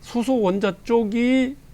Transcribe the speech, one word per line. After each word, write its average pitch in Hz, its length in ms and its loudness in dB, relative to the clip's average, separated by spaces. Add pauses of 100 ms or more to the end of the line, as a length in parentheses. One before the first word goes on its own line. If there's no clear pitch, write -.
수소 240 400 -2
원자 196 320 0 (100)
쪽이 240 920 0